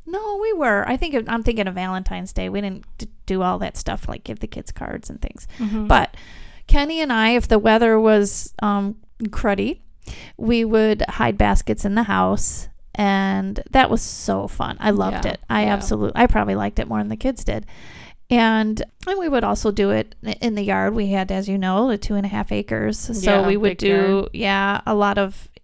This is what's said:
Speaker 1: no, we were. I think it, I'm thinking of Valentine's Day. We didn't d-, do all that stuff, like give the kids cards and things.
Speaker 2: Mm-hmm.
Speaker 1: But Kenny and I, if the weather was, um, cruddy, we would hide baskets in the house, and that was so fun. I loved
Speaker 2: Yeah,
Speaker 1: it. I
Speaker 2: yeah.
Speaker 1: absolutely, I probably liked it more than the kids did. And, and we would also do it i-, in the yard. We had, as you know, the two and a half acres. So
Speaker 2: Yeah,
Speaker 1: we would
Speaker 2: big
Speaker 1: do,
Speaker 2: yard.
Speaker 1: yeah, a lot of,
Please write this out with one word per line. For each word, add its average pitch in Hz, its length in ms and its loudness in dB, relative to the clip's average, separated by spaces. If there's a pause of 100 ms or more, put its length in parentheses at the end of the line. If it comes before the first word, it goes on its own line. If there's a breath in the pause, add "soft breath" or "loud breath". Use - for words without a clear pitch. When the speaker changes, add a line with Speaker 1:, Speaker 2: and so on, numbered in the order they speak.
Speaker 1:
no, 403 360 -6
we 440 120 0
were. 233 340 2
I 262 100 -2
think 240 160 -2
it, 226 160 0
I'm 233 140 -2
thinking 220 240 2
of 185 80 -6
Valentine's 185 580 -6
Day. 185 160 -4
We 196 120 -4
didn't 196 240 -8 (120)
d-, - 100 -10 (180)
do 190 160 -2
all 180 180 0
that - 180 -6
stuff, - 320 -4
like - 160 -10
give - 140 -10
the 220 80 -8
kids - 240 -12
cards - 380 -10
and - 120 -12
things. - 260 -8 (100)
Speaker 2:
Mm-hmm. 214 300 -4
Speaker 1:
But - 280 4 (520 loud breath)
Kenny 302 340 6
and 285 120 0
I, 220 160 4
if 240 180 2
the 220 120 6
weather 226 400 6
was, 214 600 2
um, 202 360 0 (320)
cruddy, 208 500 0 (580 loud breath)
we 226 280 2
would 214 420 4
hide 220 300 0
baskets 208 480 2
in 202 100 0
the 233 80 2
house, 196 640 0 (260)
and 196 800 0
that 262 180 4
was 226 120 0
so 202 480 -4
fun. - 320 -6
I 214 100 2
loved 196 340 0
Speaker 2:
Yeah, - 80 -2
Speaker 1:
it. - 60 -10 (100)
I 214 140 2
Speaker 2:
yeah. 208 100 2
Speaker 1:
absolutely, 208 380 -2 (100)
I 247 60 6
probably 202 280 2
liked - 240 -2
it - 100 -4
more 107 100 -2
than - 80 -2
the - 80 -4
kids 254 300 -4
did. 107 200 -2 (640 loud breath)
And, 220 520 2 (260)
and 392 120 -2
we 339 100 -2
would 247 140 2
also 208 280 0
do 202 200 2
it 220 240 -2 (100)
i-, 214 160 -6
in 226 140 -2
the 202 80 -4
yard. 196 320 0
We 208 160 0
had, 190 200 0
as 190 160 -4
you 196 100 0
know, 190 300 2
the 214 100 0
two 208 180 -2
and 202 100 0
a 196 40 -2
half 208 220 -4
acres. 214 480 -2
So - 140 -8 (280)
Speaker 2:
Yeah, 190 60 2
Speaker 1:
we 196 100 4
would 208 140 2
Speaker 2:
big 180 60 -8
Speaker 1:
do, 208 100 0
Speaker 2:
yard. 196 460 2
Speaker 1:
yeah, 196 520 0
a 220 100 0
lot 202 220 2
of, 196 320 -4 (140)